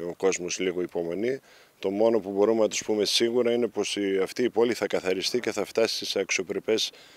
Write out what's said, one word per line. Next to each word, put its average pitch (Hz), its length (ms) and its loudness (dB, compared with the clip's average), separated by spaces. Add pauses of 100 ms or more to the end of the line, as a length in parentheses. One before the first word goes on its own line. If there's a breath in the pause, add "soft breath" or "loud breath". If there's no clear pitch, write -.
ο 82 80 -8
κόσμος 87 420 -2
λίγο 90 220 -2
υπομονή. 87 580 -4 (400)
Το 98 100 -2
μόνο 110 300 4
που 95 100 -10
μπορούμε 104 320 4
να 104 60 4
τους - 180 -4
πούμε 107 200 2
σίγουρα 117 460 2
είναι 120 160 2
πως 101 280 -2
η, 98 280 0
αυτή 123 200 -2
η 113 60 2
πόλη 117 240 2
θα 101 140 -2
καθαριστεί 92 520 0
και - 120 -4
θα 101 140 -2
φτάσει 110 400 0
σε - 140 -4
αξιοπρεπές 98 720 -2 (260)